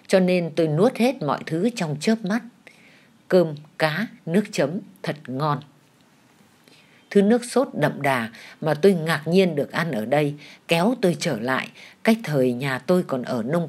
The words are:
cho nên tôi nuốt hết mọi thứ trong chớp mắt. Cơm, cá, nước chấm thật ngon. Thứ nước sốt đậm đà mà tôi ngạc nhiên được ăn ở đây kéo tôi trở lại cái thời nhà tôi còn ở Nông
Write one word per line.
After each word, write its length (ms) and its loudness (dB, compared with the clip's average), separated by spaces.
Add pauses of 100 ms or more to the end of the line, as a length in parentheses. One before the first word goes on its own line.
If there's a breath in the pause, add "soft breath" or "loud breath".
cho 120 6
nên 360 2
tôi 120 2
nuốt 280 2
hết 260 0
mọi 240 -2
thứ 300 -2
trong 240 -4
chớp 240 2
mắt. 180 -4 (840 soft breath)
Cơm, 280 2 (240)
cá, 280 0 (180)
nước 260 0
chấm 280 -2 (240)
thật 120 -6 (120)
ngon. 320 -2 (1500 soft breath)
Thứ 120 4
nước 240 4
sốt 280 0
đậm 280 -2
đà 280 -2 (320 loud breath)
mà 120 0
tôi 200 4
ngạc 320 -2
nhiên 300 2
được 160 -4
ăn 200 -4
ở 140 -4
đây 280 0 (340 loud breath)
kéo 340 2
tôi 180 2
trở 200 -4
lại 300 -2 (340 loud breath)
cái 200 2
thời 300 2
nhà 260 -4
tôi 240 2
còn 200 -6
ở 200 -4
Nông 260 -2